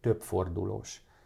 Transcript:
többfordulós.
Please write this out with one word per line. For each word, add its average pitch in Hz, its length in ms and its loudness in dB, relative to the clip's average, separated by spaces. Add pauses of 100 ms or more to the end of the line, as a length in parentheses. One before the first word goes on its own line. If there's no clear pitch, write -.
többfordulós. 95 1040 0 (200)